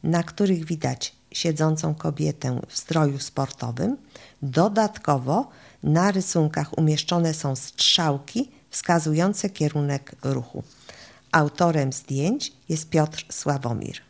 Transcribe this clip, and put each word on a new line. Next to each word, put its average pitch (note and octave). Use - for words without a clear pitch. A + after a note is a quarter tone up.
na E3+
których F3+
widać D#3
siedzącą D#3
kobietę D3+
w -
stroju D3
sportowym. C3+
Dodatkowo D#3+
na E3
rysunkach D#3
umieszczone D#3+
są C#3+
strzałki D#3+
wskazujące E3+
kierunek C#3+
ruchu. C3
Autorem D3+
zdjęć E3
jest D#3+
Piotr D#3
Sławomir. C3+